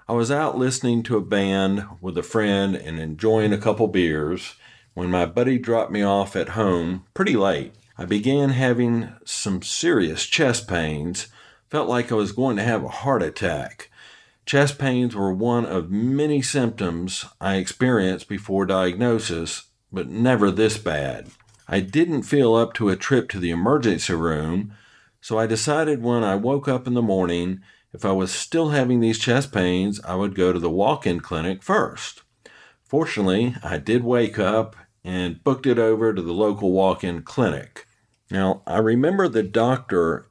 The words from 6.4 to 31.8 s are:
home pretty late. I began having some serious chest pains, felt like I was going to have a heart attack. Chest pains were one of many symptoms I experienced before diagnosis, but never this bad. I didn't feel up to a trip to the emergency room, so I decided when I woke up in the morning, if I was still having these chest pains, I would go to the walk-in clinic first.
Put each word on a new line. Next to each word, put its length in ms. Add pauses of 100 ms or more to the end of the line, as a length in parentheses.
home 640
pretty 220
late. 360 (240)
I 80
began 460
having 640 (100)
some 380
serious 640
chest 420
pains, 600 (420)
felt 180
like 240
I 40
was 160
going 260
to 40
have 220
a 40
heart 340
attack. 680 (540)
Chest 340
pains 380
were 160
one 320
of 260
many 520
symptoms 840 (160)
I 140
experienced 760
before 380
diagnosis, 1040 (220)
but 200
never 400
this 260
bad. 520 (380)
I 140
didn't 440
feel 300
up 200
to 160
a 60
trip 340
to 80
the 100
emergency 640
room, 640 (480)
so 160
I 80
decided 560
when 200
I 120
woke 340
up 180
in 60
the 80
morning, 600 (300)
if 120
I 60
was 220
still 380
having 280
these 220
chest 320
pains, 480
I 160
would 180
go 180
to 60
the 100
walk-in 520
clinic 420
first. 600 (600)